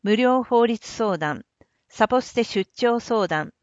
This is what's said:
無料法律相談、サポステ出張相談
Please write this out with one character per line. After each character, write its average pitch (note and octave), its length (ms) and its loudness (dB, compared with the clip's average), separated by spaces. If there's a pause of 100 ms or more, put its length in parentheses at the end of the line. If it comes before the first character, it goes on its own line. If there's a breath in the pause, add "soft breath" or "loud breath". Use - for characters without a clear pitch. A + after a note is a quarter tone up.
無 G#3 140 2
料 B3+ 260 2
法 A#3+ 220 2
律 A#3 200 -2
相 G#3 320 -4
談、 D3+ 280 -4 (420 soft breath)
サ - 220 0
ポ B3+ 100 2
ス - 140 -8
テ A#3 100 0
出 F#3+ 260 -4
張 A#3+ 300 0
相 G#3+ 300 -2
談 D3+ 340 -4